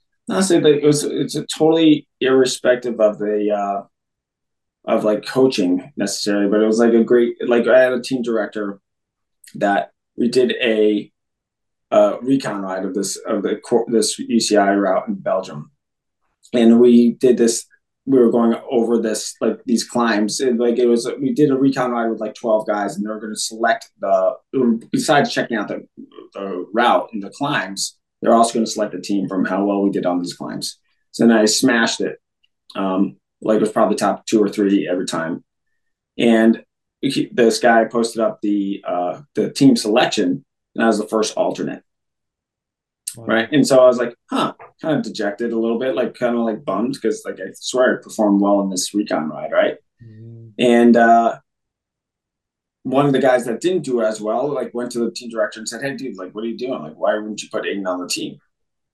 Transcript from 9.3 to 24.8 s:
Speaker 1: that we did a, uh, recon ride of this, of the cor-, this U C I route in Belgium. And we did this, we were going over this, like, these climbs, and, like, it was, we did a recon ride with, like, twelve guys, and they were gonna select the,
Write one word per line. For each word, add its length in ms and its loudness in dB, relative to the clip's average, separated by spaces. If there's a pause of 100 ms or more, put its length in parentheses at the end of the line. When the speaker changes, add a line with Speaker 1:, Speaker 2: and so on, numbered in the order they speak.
Speaker 1:
that 360 -2 (240)
we 120 0
did 320 2
a, 520 0 (800)
uh, 320 4
recon 400 -2
ride 240 -6
of 80 -8
this, 240 -4
of 240 -4
the 140 -4
cor-, 320 -2
this 300 0
U 220 -2
C 160 0
I 180 2
route 320 0
in 80 -6
Belgium. 560 -6 (840)
And 260 6
we 320 6
did 240 2
this, 300 0 (380)
we 140 2
were 140 4
going 240 2 (120)
over 300 0
this, 420 -4
like, 240 -4
these 200 0
climbs, 560 -2
and, 180 0
like, 200 0
it 80 2
was, 220 2 (120)
we 120 -2
did 200 2
a 40 2
recon 360 0
ride 180 -2
with, 80 -6
like, 160 -8
twelve 320 -2
guys, 300 -4
and 100 -6
they 40 -6
were 100 -8
gonna 160 -10
select 540 -4 (100)
the, 340 0 (560)